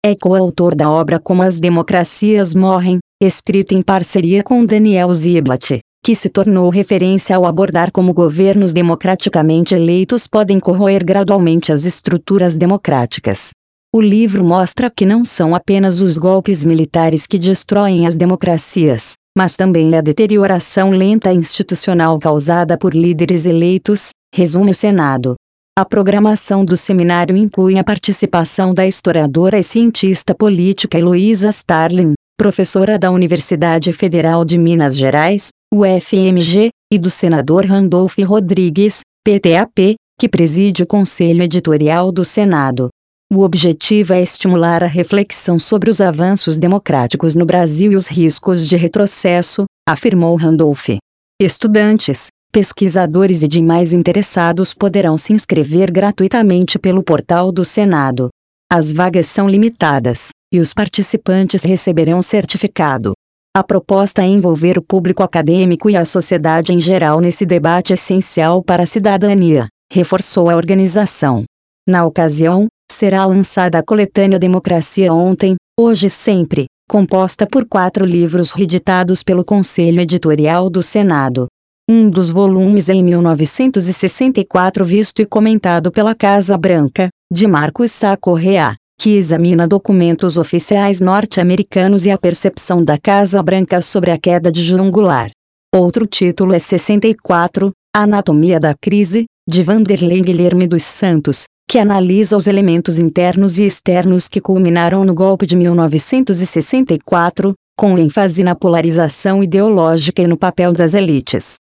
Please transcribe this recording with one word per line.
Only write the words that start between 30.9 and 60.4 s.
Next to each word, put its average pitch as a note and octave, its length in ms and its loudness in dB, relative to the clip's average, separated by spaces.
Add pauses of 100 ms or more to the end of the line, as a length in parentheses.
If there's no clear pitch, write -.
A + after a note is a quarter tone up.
Heloísa F#3 500 0
Starling, E3 640 0 (240)
professora G3 600 0
da F#3+ 100 0
Universidade E3+ 840 0
Federal E3 540 0
de E3 100 -2
Minas E3 400 2
Gerais, D3+ 520 0 (260)
U G#3 100 2
F F#3 320 0
M F#3 240 2
G, F#3 300 2 (220)
e G#3 80 2
do F3 100 -2
senador E3 560 0
Randolph F#3+ 540 0
Rodrigues, F#3+ 800 0 (240)
P G3+ 160 2
T E3+ 160 2
A G3+ 100 2
P, G3 300 0 (240)
que A3+ 100 0
preside F3 540 0
o F3 40 -2
Conselho F3+ 540 0
Editorial E3 680 0
do F3+ 120 -2
Senado. C#3 640 0 (440)
O F#3+ 60 2
objetivo F3+ 760 0
é F3+ 80 2
estimular E3+ 640 0
a F3 40 -2
reflexão F3+ 680 -2
sobre G3+ 320 0
os G#3+ 100 0
avanços F3 560 0
democráticos D#3+ 800 -2
no E3+ 140 2
Brasil F3 440 0
e G3 40 2
os F#3+ 120 -2
riscos E3 600 -2
de F3 100 2
retrocesso, F3 880 -2 (240)
afirmou E3+ 460 0
Randolph. D#3 540 0 (520)
Estudantes, G#3 840 0 (240)
pesquisadores F#3 880 0
e D#3 60 0
demais E3 440 2
interessados F3 840 0
poderão F3+ 420 0
se - 160 -2
inscrever F3 560 0
gratuitamente F#3+ 880 0
pelo F#3+ 240 0
portal F3 500 0
do F3 140 -2
Senado. C3+ 640 0 (420)
As D#3 220 0
vagas F3+ 320 0
são G3 240 -2
limitadas, D#3 800 0 (240)